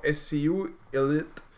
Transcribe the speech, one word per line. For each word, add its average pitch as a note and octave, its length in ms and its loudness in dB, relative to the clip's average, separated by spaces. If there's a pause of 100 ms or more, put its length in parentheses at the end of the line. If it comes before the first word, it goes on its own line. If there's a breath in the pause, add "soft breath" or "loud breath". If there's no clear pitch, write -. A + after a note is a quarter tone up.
S D3 240 0
C D3+ 100 -2 (100)
U, F#3 260 -2 (200)
Elite, C#3+ 500 0 (140)